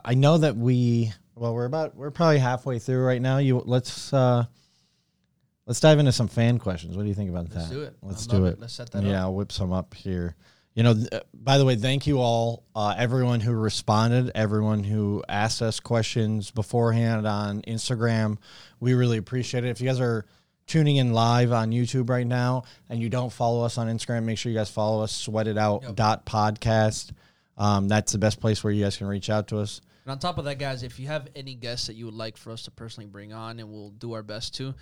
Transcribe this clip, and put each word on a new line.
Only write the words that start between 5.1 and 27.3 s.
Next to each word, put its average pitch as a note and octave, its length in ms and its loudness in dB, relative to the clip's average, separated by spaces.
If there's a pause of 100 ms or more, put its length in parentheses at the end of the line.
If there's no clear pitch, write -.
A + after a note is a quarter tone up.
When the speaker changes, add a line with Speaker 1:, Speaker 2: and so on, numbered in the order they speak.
Speaker 1:
let's A#2+ 140 -4
dive D#3 180 10
into C#3 140 6
some A2+ 160 0
fan A#2+ 300 2
questions. F2 380 -6
What G2+ 60 -4
do G#2 60 -2
you G2 60 0
think G2 160 -4
about F2 220 -6
Speaker 2:
Let's E2 160 -6
Speaker 1:
that? E2 60 -8
Speaker 2:
do D3 80 -8
it. C3 200 -14
Speaker 1:
Let's F#2+ 260 -10
Speaker 2:
I - 60 -6
love F#2+ 80 6
Speaker 1:
do F#2 40 4
Speaker 2:
it. F2 60 2
Speaker 1:
it. - 80 -10
Speaker 2:
Let's A#2 140 -14
set A#2+ 180 -14
that G2+ 100 -4
Speaker 1:
Yeah, G2 180 2
Speaker 2:
up. - 40 0
Speaker 1:
I'll F#2+ 100 -2
whip G2 160 -4
some F#2 220 -4
up F#2 220 -4
here. F2 420 -6 (380)
You A2+ 80 2
know, A#2+ 120 6
th-, G#2+ 180 -2
uh, A2 80 -6 (120)
by C3+ 260 2
the C#3 60 6
way, B2+ 120 4
thank C3 300 -2
you C#3+ 140 2
all, A#2 440 0 (100)
uh, G#2 240 0
everyone B2 420 2
who A#2 120 0
responded, A2+ 840 2
everyone G#2+ 500 0
who G#2 440 -2
asked G#2+ 340 -2
us A2 180 -2
questions A2 680 -2
beforehand A2+ 760 0
on G#2 360 -4
Instagram. A2+ 760 -2 (420)
We B2 140 2
really B2 220 4
appreciate B2 480 -4
it. B2+ 60 -2
If A#2+ 100 -6
you B2+ 60 -2
guys C3 140 0
are A#2 260 0 (400)
tuning D3 300 4
in B2+ 180 4
live A#2 380 4
on A2+ 180 2
YouTube A#2+ 400 0
right B2 160 0
now B2 380 0 (260)
and A#2 100 -4
you A#2 80 -2
don't B2 240 -4
follow A#2 320 0
us A#2 140 -4
on A2+ 80 -2
Instagram, A2+ 380 -4
make A2+ 120 -2
sure A#2+ 160 -4
you A2 60 0
guys G#2+ 120 0
follow G#2+ 320 0
us, A2 100 -4
sweat G#2+ 340 -2
it G#2+ 100 -2
out G#2+ 380 0
dot G#2+ 320 2
podcast. A2 840 0
Speaker 2:
Yep. - 80 -16 (480)